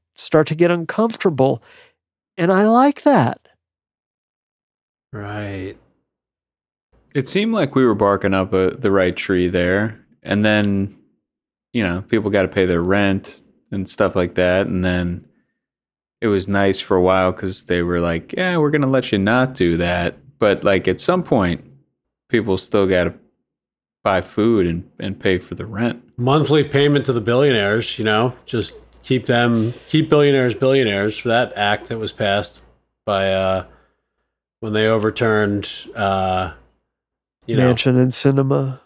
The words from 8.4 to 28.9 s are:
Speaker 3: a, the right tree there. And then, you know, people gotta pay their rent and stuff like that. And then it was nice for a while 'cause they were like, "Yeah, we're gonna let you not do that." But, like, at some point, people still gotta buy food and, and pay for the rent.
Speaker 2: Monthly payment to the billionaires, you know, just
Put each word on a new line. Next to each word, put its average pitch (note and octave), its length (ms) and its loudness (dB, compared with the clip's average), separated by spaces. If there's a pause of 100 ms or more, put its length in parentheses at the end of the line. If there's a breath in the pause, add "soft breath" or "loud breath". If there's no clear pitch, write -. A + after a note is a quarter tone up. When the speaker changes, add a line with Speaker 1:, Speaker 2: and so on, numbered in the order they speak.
Speaker 3:
a, F#2 180 2
the G#2+ 200 -2
right F#2 240 2
tree F2+ 320 0
there. F#2 520 0 (240)
And G#2 220 0
then, G2+ 520 0 (760)
you A#2+ 100 0
know, F2+ 180 -2
people G#2+ 300 -2
gotta G2 160 2
pay F#2 180 0
their F2 160 0
rent G2 600 -2 (280)
and G2 160 -6
stuff - 280 -2
like F2+ 200 -2
that. F2+ 320 2
And F2+ 160 -4
then F2+ 440 -4 (920)
it A2+ 60 -2
was G2 200 0
nice G2 320 0
for - 160 -2
a F#2 60 4
while F#2 320 4
'cause F#2 300 -8
they F2 180 -2
were F2 180 -2
like, E2+ 340 -4
"Yeah, F3+ 240 -2
we're D3+ 120 0
gonna C#3+ 180 0
let C3 240 -2
you G#2+ 60 2
not A#2+ 360 2
do E2+ 240 0
that." F2 380 -2 (240)
But, G2 240 2
like, G2 240 2
at F#2 120 0
some F#3 240 0
point, F#2+ 400 0 (680)
people G#2+ 280 0
still G2 300 0
gotta F2+ 260 2 (880)
buy F#2+ 180 2
food G#2 460 0
and, E2+ 220 -6 (100)
and F#2+ 200 -10
pay F#2 180 0
for - 180 -12
the F2 100 -12
rent. A#2 360 -6 (160)
Speaker 2:
Monthly C#3 460 0
payment C#3+ 440 0
to C3 60 0
the A#2 80 -2
billionaires, A#2 800 0
you G#2+ 60 -4
know, A2 280 0 (120)
just - 320 -6 (260)